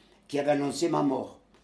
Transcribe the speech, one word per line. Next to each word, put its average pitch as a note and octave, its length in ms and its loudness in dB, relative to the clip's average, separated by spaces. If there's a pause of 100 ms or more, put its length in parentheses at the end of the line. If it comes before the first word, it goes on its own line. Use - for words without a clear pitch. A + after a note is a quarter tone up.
(260)
qui C#3+ 120 -4
avait D3 140 2
annoncé C#3+ 360 0
ma D3+ 140 2
mort, C3 380 -2 (240)